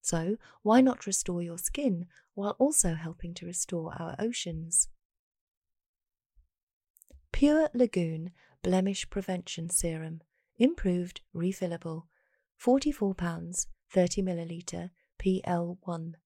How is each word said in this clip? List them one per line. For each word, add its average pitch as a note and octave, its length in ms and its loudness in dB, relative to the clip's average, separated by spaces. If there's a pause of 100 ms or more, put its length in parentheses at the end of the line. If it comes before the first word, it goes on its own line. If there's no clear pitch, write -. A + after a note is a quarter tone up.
So, F3 380 0 (240)
why A3 180 8
not - 260 4
restore F3+ 340 -2
your E3+ 180 -6
skin F#3 480 -2 (280)
while G#3 240 -4
also B3 360 4
helping E3 400 -8
to F3 120 -12
restore E3+ 500 -6
our E3 220 -8
oceans? E3 680 -2 (2500)
Pure D4+ 440 4
Lagoon F3 580 0 (320)
Blemish F#3+ 440 2
Prevention F3+ 640 -6
Serum, D#3+ 520 -4 (340)
Improved F3+ 640 2 (120)
Refillable, E3+ 760 -4 (500)
forty-four B3 580 2
pounds, E3+ 540 -4 (200)
thirty F3+ 320 2
milliliter, F3 680 -6 (280)
P F#3 260 2
L F3 380 -2
one. E3 440 -8